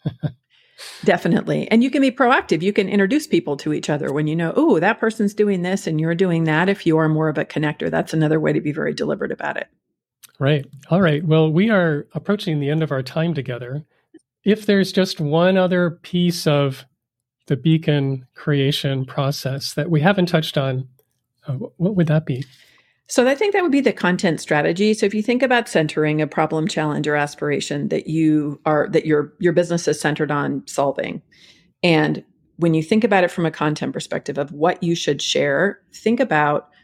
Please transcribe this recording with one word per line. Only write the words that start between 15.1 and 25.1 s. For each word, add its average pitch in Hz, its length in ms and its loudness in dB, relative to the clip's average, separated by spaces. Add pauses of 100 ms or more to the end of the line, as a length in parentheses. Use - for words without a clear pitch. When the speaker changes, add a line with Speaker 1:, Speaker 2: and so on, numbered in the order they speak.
Speaker 1:
one 170 380 2
other 180 340 2 (120)
piece 175 420 0
of 143 400 0 (640)
the 143 100 0
Beacon 139 800 0
creation 139 680 -2
process 135 680 -6
that 151 160 -4
we 156 120 2
haven't 185 260 2
touched 156 320 0
on, 131 280 -2 (600)
uh, 135 60 -6
wh-, - 260 -10
what 196 160 0
would 170 120 2
that 156 180 0
be? 135 180 -6 (680)
Speaker 2:
So 247 160 2
I 269 100 2
think 403 180 0
that 392 100 2
would 339 80 0
be 277 100 2
the 233 120 2
content 180 480 0
strategy. 170 520 2
So 214 120 -2
if 196 80 0